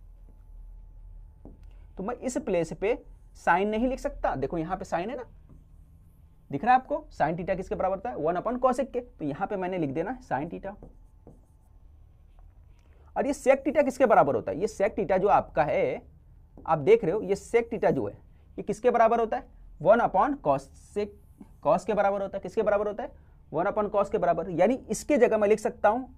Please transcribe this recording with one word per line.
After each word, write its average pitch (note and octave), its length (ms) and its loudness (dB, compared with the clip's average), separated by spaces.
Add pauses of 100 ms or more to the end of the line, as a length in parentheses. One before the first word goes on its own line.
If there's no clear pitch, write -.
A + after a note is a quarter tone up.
(2000)
तो F#3+ 40 -8
मैं G#3 140 -6
इस B3 220 -6
प्लेस E3+ 360 -2
पे A3+ 240 -2 (400)
sin F3+ 280 2
नहीं A3 220 0
लिख B3+ 100 -6
सकता। C#4+ 380 -4
देखो C3+ 220 -6
यहाँ E3+ 180 -6
पे - 80 -8
sin E3+ 160 -4
है A3+ 160 -8
ना, B3 80 -12 (1300)
दिख C#3 140 -6
रहा B3 100 6
है C4 60 6
आपको, D4+ 320 -6
sin D#3+ 260 -2
theta F#3 180 -4
किसके F#3+ 180 -8
बराबर F#3+ 220 0
होता - 140 -8
है, - 60 -10
वन D3+ 200 -2
upon B3 240 -4
cosec B3+ 320 0
के, B3 80 -4
तो - 240 -12
यहाँ C#3+ 220 -6
पे G#3 100 -6
मैंने F#3 220 -4
लिख D3+ 120 -2
देना F#3 320 -6
sin D3 280 -6
theta। F#3+ 240 -12 (2500)
और G#3 100 0
ये C#4+ 80 0
sec C4 320 2
theta D4 180 2
किसके C4 220 0
बराबर E3+ 280 6
होता F#2+ 180 -4
है, G2 80 -6
ये G3+ 80 -2
sec G3+ 280 -4
theta F#3+ 220 0
जो F#3+ 120 0
आपका D#3 340 2
है, D3+ 380 -2 (560)
आप E3 220 -2
देख G3 240 6
रहे E3 100 0
हो, A3 80 -2
ये F#3 140 -2
sec A#3 360 -2
theta G3 180 2
जो C3+ 160 0
है G2+ 100 -10 (420)
ये F#3+ 40 -8
किसके G#3 280 0
बराबर A#3 300 4
होता A3+ 160 -2
है, - 160 -10 (280)
वन G3+ 200 6
upon G#3+ 400 2
cosec, - 680 -4 (560)
cos E3 200 2
के A3 100 -2
बराबर G3 280 2
होता G3 140 -8
है। G3 60 -10
किसके F#3 200 -2
बराबर G#3 260 2
होता G#3 140 -8
है, C#4 80 -10 (420)
वन D#3+ 120 0
upon G3+ 260 -2
cos G3 200 0
के A3 80 0
बराबर, E3+ 320 0
यानी F#3 240 4 (160)
इसके C#4+ 280 0
जगह A3 200 4
मैं G#3 100 2
लिख G#3+ 120 4
सकता - 280 0
हूँ B3 300 -4